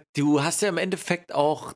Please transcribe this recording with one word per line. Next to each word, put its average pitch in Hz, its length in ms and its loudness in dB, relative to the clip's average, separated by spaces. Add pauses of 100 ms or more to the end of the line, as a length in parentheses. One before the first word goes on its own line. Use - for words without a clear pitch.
(160)
du 147 260 4
hast 165 200 -2
ja 208 60 2
im 170 100 -2
Endeffekt 175 540 -4
auch 147 440 0